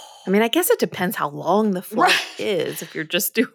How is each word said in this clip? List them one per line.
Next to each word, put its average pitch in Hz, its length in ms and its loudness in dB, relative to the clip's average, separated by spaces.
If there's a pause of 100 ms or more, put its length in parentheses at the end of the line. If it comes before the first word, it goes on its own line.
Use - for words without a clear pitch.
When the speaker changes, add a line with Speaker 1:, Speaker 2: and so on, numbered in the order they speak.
(260)
Speaker 1:
I 190 40 -4
mean, 202 120 4
I 233 60 4
guess 330 220 0
it 466 100 4
depends 185 380 -2
how 151 120 -2
long 175 420 2
the 180 100 -2
flight - 300 0
Speaker 2:
Right. - 280 -4
Speaker 1:
is. 202 420 -2
If 165 140 -14
you're 160 80 -6
just 175 320 -4
<laughs> - 0 -
doing, 180 200 0